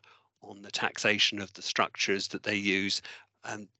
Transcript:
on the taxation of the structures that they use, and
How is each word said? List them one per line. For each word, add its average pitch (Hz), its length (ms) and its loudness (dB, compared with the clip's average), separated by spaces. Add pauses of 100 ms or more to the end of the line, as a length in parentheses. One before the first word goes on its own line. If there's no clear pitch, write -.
(400)
on 101 220 -16
the 101 80 -14
taxation - 720 2
of 95 140 -6
the - 80 -16
structures - 680 0
that - 140 -6
they 107 140 0
use, 98 460 2 (420)
and 107 240 -8 (120)